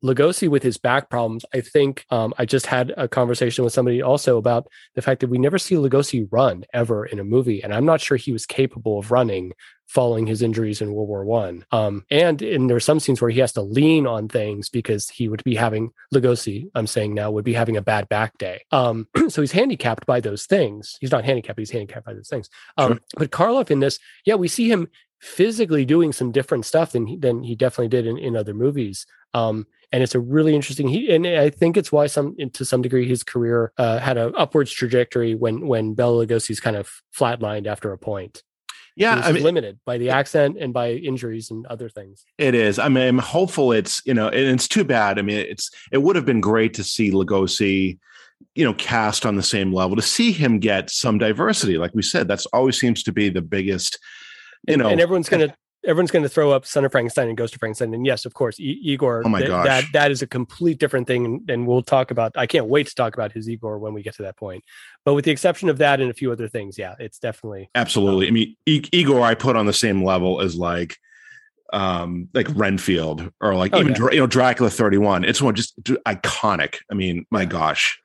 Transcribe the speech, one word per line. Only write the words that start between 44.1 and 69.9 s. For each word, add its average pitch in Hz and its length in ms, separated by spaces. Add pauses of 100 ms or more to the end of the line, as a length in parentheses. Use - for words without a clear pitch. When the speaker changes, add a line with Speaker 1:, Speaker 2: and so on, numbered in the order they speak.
Speaker 2:
know, 110 140
and - 80
it's 131 300
too 214 180
bad. 107 340
I 104 40
mean, 104 160
it's, - 320 (220)
it 131 100
would 180 140
have 151 100
been 120 140
great 110 340
to 101 100
see 104 280
Lugosi, 95 840 (560)
you 151 100
know, 113 100
cast 110 520
on 104 100
the 95 60
same 95 300
level, 92 240
to 113 60
see 233 300
him 139 260
get 98 320
some 110 280
diversity. 110 600
Like 87 160
we 107 80
said, 165 240
that's 101 200
always 127 340
seems 120 240
to 104 80
be 104 160
the 90 140
biggest, 95 560 (680)
you 156 80
Speaker 1:
And, 139 80
Speaker 2:
know. 110 60
Speaker 1:
and 104 120
everyone's 170 280
gonna, 156 260 (300)
everyone's 165 260
gonna 151 180
throw 147 220
up 135 160
Son 139 180
of 135 60
Frankenstein 120 380
and 113 80
Ghost 117 180
of - 60
Frankenstein. 113 340
And 120 100
yes, 131 200
of 123 100
course, 117 240
I-, - 40 (200)
Igor, 135 420
Speaker 2:
Oh 117 40
my 104 100
Speaker 1:
th-, 90 100
Speaker 2:
gosh. 90 180
Speaker 1:
that, 131 260
that 147 180
is 135 120
a 135 40
complete 135 540
different 135 260
thing. 123 180
And, 120 260
and 120 160
we'll 123 160
talk 131 280
about, 117 260
I 127 100
can't 127 200
wait 139 220
to - 60
talk 113 200
about 107 160
his 110 180
Igor 110 300
when 107 140
we 107 100
get 104 140
to 107 60
that 95 140
point. 95 280 (400)
But 143 100
with 143 100
the 160 60
exception 170 380
of 143 100
that 143 220
and 127 100
a 117 40
few 127 180
other 113 160
things, 101 280
yeah, 95 220
it's 120 220
definitely 104 560
Speaker 2:
Absolutely. 98 500
Speaker 1:
um, 78 60
Speaker 2:
I - 20
mean, 113 220 (120)
I-, 151 220
Igor, 143 320
I 113 140
put 127 180
on 110 120
the 104 60
same 98 300